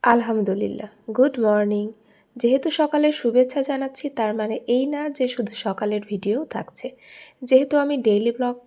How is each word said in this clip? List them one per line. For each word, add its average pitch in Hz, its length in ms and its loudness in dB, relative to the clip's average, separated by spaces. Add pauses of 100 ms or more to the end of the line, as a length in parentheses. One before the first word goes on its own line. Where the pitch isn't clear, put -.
আলহামদুলিল্লাহ, 214 1080 0
গুড 269 280 2
মর্নিং। 208 520 2 (440)
যেহেতু 262 360 2
সকালের 302 400 2
শুভেচ্ছা 254 500 2
জানাচ্ছি, 269 480 -4
তার 226 260 -2
মানে 220 200 -4 (120)
এই 254 180 2
না 294 240 -4
যে 277 180 -2
শুধু 240 280 -6
সকালের 208 520 -4
ভিডিও 208 360 -2
থাকছে। - 440 -10 (560)
যেহেতু 277 340 4
আমি 285 200 2
ডেইলি 226 340 2
ব্লগ 247 240 -2 (120)